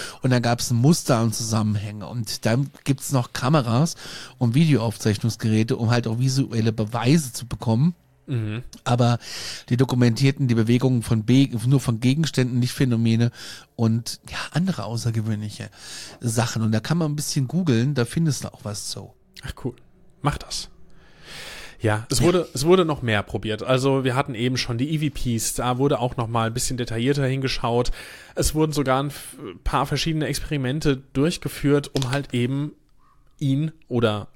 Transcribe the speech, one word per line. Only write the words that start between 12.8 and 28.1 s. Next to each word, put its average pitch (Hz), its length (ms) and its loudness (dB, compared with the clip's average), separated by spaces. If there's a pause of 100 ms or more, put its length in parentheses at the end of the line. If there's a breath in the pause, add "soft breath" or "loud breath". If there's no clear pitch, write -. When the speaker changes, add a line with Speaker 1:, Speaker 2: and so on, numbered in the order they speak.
Speaker 1:
und 113 460 0 (100)
ja, - 80 -8 (140)
andere 170 320 -2
außergewöhnliche 107 840 -4 (500 loud breath)
Sachen. 117 420 0
Und 110 80 2
da 110 80 2
kann 160 200 -2
man 156 120 0
ein 147 60 -4
bisschen 143 320 -2
googeln, 143 460 2
da 120 100 0
findest 160 400 -2
du - 100 -10
auch - 100 -16
was 101 260 -8
zu. 101 220 -12 (300)
Speaker 2:
Ach - 100 -12 (120)
cool, 120 100 -6 (480)
mach 143 160 0
das. - 320 -10 (1080 loud breath)
Ja, 107 300 0
es - 100 0
Speaker 1:
Ja. 147 60 4
Speaker 2:
wurde, 180 280 2
es 131 100 -4
wurde 180 200 6
noch 147 180 -2
mehr 110 220 0
probiert. 107 400 -4
Also 131 400 2
wir 123 100 0
hatten 135 220 -2
eben 123 200 0
schon 120 220 -4
die 151 160 -2
E 151 160 0
V - 20 -8
Ps, - 420 -2
da 123 240 -2
wurde 139 200 2
auch 123 180 -2
noch 113 120 -2
mal 113 180 0
ein 113 80 -2
bisschen 127 220 -2
detaillierter 123 500 0
hingeschaut. 127 640 0 (460 loud breath)